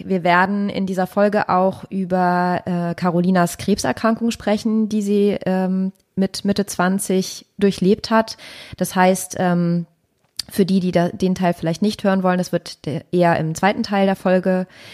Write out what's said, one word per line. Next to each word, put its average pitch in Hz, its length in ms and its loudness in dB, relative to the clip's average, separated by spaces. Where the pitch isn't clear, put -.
Wir 185 180 -2
werden 190 460 2
in 190 180 -2
dieser 185 180 -2
Folge 208 440 0
auch 190 420 0
über, 180 760 0
äh, 175 300 -4
Carolinas 175 640 2
Krebserkrankung 226 720 -2
sprechen, 220 580 0
die 214 140 -2
sie, 202 420 2
ähm, 185 460 -2
mit - 300 -2
Mitte 202 200 0
zwanzig 185 800 -2
durchlebt 196 500 2
hat. 220 280 0
Das - 180 -4
heißt, 185 420 2
ähm, 175 480 0
für 196 160 2
die, 190 140 2
die 180 120 -2
da, 175 180 2
den 185 260 -2
Teil 175 180 0
vielleicht 165 300 -4
nicht 214 200 -2
hören 190 200 2
wollen, 180 160 2
das 180 120 -4
wird - 360 -6
de-, 165 240 -6
eher 175 260 4
im 156 160 -2
zweiten 214 300 0
Teil 196 240 0
der 190 80 2
Folge, 185 500 0